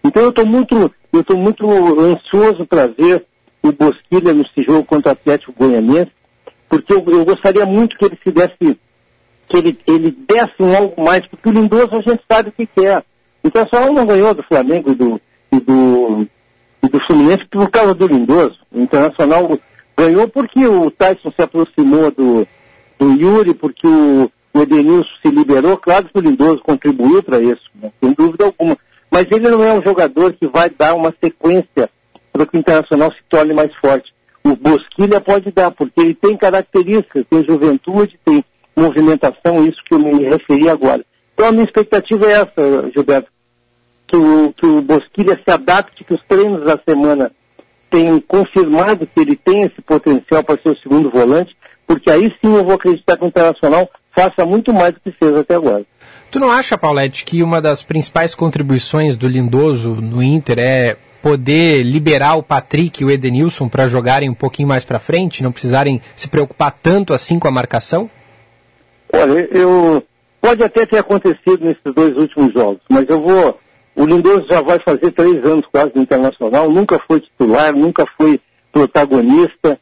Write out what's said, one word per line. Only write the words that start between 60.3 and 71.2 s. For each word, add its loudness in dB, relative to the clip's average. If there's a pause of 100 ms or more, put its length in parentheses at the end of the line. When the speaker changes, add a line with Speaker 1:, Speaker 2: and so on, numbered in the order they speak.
Speaker 2:
é -2 (240)
poder 0
liberar 0
o -4
Patrick -4
e -4
o 0
Edenilson -2
pra -2
jogarem -2
um -6
pouquinho -6
mais -2
pra -8
frente, -6
não -4
precisarem -4 (160)
se -14
preocupar -4
tanto 0
assim -4
com -4
a 0
marcação? -6 (1040)
Speaker 1:
Olha, 0
eu, 2 (380)
pode 0
até 0
ter -2
acontecido -2